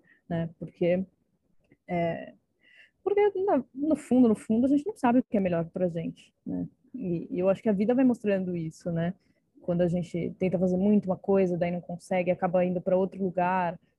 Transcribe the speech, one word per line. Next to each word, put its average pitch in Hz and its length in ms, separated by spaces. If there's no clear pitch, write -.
né? 165 300
Porque, 180 460
é, 170 460
porque 403 180
no, 370 300
no 285 220
fundo, 247 320
no 214 60
fundo, 226 320
a - 20
gente 285 180
não 427 80
sabe 247 240
o 247 40
que - 140
é 202 40
melhor 175 320
pra 185 160
gente, 170 440
né? 180 200
E, 175 360
e 175 80
eu 185 100
acho 190 140
que 233 60
a 214 40
vida 208 220
vai 262 100
mostrando 196 520
isso, 165 340
né? 170 240
Quando 175 200
a 175 60
gente 170 500
tenta 185 200
fazer 185 180
muito 202 300
uma 185 100
coisa, 190 400
daí 175 140
não 175 100
consegue, 180 500
acaba 180 340
indo 180 160
pra 180 160
outro 190 260
lugar. 180 560